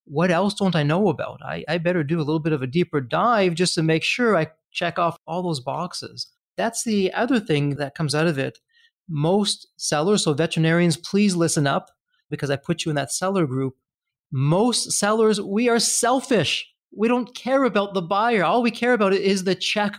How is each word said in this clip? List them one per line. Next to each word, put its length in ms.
what 260
else 220
don't 220
I 80
know 260
about? 340
I, 240
I 120
better 240
do 140
a 60
little 160
bit 140
of 80
a 60
deeper 340
dive 540
just 200
to 80
make 200
sure 340
I 100
check 260
off 200
all 160
those 160
boxes." 720
That's 300
the 280
other 280
thing 340
that 200
comes 200
out 120
of 100
it. 220
Most 580
sellers, 460
so 100
veterinarians, 640
please 380
listen 320
up 240
because 200
I 60
put 300
you 40
in 60
that 160
seller 340
group. 300
Most 640
sellers, 460
we 300
are 100
selfish. 880
We 120
don't 280
care 300
about 280
the 80
buyer. 440
All 180
we 80
care 220
about 200
is 300
the 100
check 460